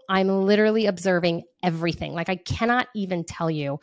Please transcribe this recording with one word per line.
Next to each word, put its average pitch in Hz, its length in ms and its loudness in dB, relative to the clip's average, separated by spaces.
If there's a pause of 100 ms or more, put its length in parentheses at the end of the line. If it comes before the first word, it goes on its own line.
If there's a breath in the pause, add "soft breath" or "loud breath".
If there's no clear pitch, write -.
I'm 190 180 4
literally 208 600 4
observing 175 560 0 (180)
everything. 165 520 -2
Like, 170 140 -6
I 185 80 -2
cannot 240 600 -2
even 185 280 -4
tell 165 280 -4
you. 147 320 -4